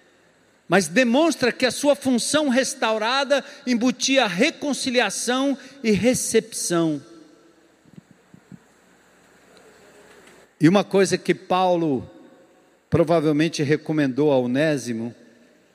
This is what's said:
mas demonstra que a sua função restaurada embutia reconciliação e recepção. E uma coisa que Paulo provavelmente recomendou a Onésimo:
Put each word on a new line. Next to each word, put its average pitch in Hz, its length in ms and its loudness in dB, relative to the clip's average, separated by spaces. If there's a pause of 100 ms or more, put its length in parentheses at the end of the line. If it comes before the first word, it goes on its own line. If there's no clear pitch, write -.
(680)
mas 180 200 2
demonstra 247 640 0
que - 140 -4
a 226 60 0
sua 285 240 0
função 277 540 -2
restaurada 247 960 0 (240)
embutia 247 580 0
reconciliação 247 1300 -2 (260)
e 226 80 2
recepção. 175 1120 -2 (3500)
E 151 80 4
uma 190 160 4
coisa 185 360 0
que 180 160 -2
Paulo 170 760 -2 (800)
provavelmente 156 720 2
recomendou 147 680 0
a 131 80 4
Onésimo: 120 720 -2 (600)